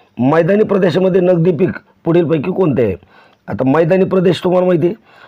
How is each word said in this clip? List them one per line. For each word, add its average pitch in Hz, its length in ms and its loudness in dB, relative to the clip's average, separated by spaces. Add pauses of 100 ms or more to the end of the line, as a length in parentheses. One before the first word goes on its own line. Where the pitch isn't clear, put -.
(200)
मैदानी 165 440 2
प्रदेशामध्ये 185 580 0
नगदी 180 300 2
पीक 170 180 0 (360)
पुढीलपैकी 165 460 0
कोणते 151 320 0
आहे? 98 120 -2 (520)
आता 101 160 -6
मैदानी 165 420 2
प्रदेश 180 380 0
तुम्हाला 180 240 0
माहिती 175 200 0
आहे, 196 80 -4 (320)